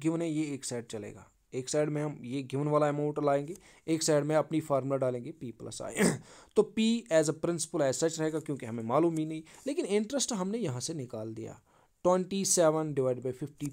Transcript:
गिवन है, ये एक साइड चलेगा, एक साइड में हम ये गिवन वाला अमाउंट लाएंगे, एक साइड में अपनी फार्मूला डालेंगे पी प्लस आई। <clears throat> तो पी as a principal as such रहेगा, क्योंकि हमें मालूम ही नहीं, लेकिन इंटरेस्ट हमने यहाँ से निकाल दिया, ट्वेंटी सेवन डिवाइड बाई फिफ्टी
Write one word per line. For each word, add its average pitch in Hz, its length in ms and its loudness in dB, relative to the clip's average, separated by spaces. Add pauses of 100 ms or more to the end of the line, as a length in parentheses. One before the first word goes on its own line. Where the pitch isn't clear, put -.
गिवन 160 200 0
है, 165 80 -2
ये 156 140 0 (100)
एक 127 120 -8
साइड 120 220 -6
चलेगा, 104 380 -10 (280)
एक 131 160 -6
साइड 151 200 2
में 151 120 -2
हम 151 220 -4
ये 131 200 -6
गिवन 135 240 -2
वाला 147 220 4
अमाउंट 147 340 -2
लाएंगे, 143 320 0 (320)
एक 160 160 0
साइड 151 200 4
में 151 120 0
अपनी 156 260 2
फार्मूला 139 360 0
डालेंगे 127 340 -2
पी 120 200 -12
प्लस - 300 -12
आई। 113 220 0
<clears throat> - 520 -2
तो 208 80 6
पी 220 240 2 (260)
as 156 160 6
a 151 60 0 (100)
principal 160 440 0
as 127 140 0
such 165 160 0
रहेगा, 156 200 0
क्योंकि 139 260 -6
हमें 113 180 -6
मालूम 156 340 4
ही 156 80 0
नहीं, 160 180 -8 (240)
लेकिन 294 180 -2
इंटरेस्ट 220 480 0
हमने 196 240 -2
यहाँ 139 220 -4
से 165 140 -6
निकाल 113 400 -8
दिया, 113 260 -12 (460)
ट्वेंटी 185 400 4
सेवन 156 480 4
डिवाइड 127 300 0
बाई 127 100 -2
फिफ्टी - 400 -8